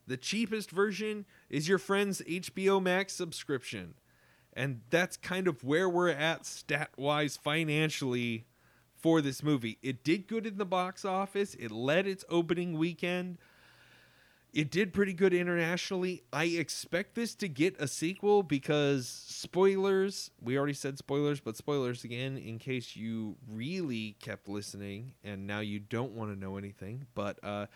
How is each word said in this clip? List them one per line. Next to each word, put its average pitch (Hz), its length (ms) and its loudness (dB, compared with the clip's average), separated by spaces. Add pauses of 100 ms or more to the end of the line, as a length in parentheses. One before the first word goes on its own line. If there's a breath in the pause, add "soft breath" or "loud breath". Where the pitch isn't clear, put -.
The 131 120 -4
cheapest 214 540 -2
version 208 540 0 (240 soft breath)
is 151 200 -2
your 190 80 8
friend's 196 500 0
H 175 260 -6
B 190 160 2
O 196 120 6
Max 185 320 2
subscription. 123 800 -6 (600 soft breath)
And 127 360 -4
that's 170 260 2
kind 185 320 -2
of 156 160 0
where 156 240 4
we're 175 220 4
at 151 360 0
stat-wise 147 920 0
financially 147 1080 0 (520 soft breath)
for 165 240 6
this 139 220 -2
movie. 120 400 0
It 131 200 -4
did 185 240 2
good 220 180 -2
in 208 120 -6
the 208 80 -2
box 180 400 -2
office. 196 480 0
It 120 180 -8
led 139 360 2
its 190 220 -4
opening 170 480 2
weekend. 175 600 -2 (1160 soft breath)
It 147 200 0
did 185 200 2
pretty 196 220 2
good 180 220 4
internationally. 175 880 0 (100)
I 151 120 2
expect 170 680 -2
this 233 220 -2
to 208 120 -4
get 160 320 0
a 147 80 0
sequel 196 540 4
because 143 680 2
spoilers, 190 1200 2 (100)
we 127 160 0
already 143 160 2
said 139 240 -4
spoilers, 147 420 0
but 113 160 -6
spoilers 127 480 -2
again 123 320 -6
in 113 220 -8
case 123 380 -6
you 110 420 -6 (100)
really 117 720 -4
kept 101 300 -10
listening 101 640 -8 (100)
and 98 220 -8
now 104 140 -4
you 104 200 -4
don't 113 340 -4
wanna 107 220 -6
know 98 220 -6
anything. 101 560 -10
But, 101 300 -4
uh, 101 320 -6